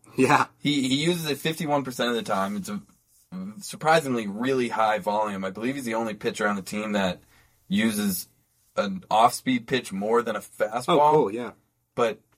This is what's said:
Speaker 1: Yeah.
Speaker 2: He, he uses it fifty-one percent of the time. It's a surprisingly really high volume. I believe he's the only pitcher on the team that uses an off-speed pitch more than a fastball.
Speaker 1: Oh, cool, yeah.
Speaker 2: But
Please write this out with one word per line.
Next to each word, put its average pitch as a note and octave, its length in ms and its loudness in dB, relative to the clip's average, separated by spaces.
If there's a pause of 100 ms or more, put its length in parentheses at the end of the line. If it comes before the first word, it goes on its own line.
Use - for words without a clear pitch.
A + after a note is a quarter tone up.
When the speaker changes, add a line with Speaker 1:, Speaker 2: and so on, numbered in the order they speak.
(180)
Speaker 1:
Yeah. C3 280 6 (140)
Speaker 2:
He, C3 280 0
he B2+ 160 0
uses E3 260 0
it C3+ 100 -2
fifty-one D3 440 -2
percent B2 280 -4
of A#2 40 0
the G#2+ 80 -2
time. G2+ 340 -2
It's F#2+ 120 -8
a G#2 120 -6 (800)
surprisingly C3+ 680 0
really A#2+ 420 -2
high G#2+ 300 2
volume. G2+ 440 -2
I F#2+ 60 -4
believe A2+ 260 -4
he's C3+ 100 -8
the A2+ 100 -2
only A2+ 180 -2
pitcher G#2+ 340 -2
on G#2 80 0
the F#2+ 60 -6
team G#2 300 -6
that G2 300 0 (460)
uses G2+ 600 0 (480)
an G2 340 -4
off-speed A#2 580 2
pitch B2 240 -2
more G#2+ 300 0
than A2+ 140 -2
a G2+ 40 -6
fastball. A2 480 -4 (120)
Speaker 1:
Oh, D3 140 8
cool, B2 200 4
yeah. A#2 180 -6 (440)
Speaker 2:
But A2+ 240 0 (180)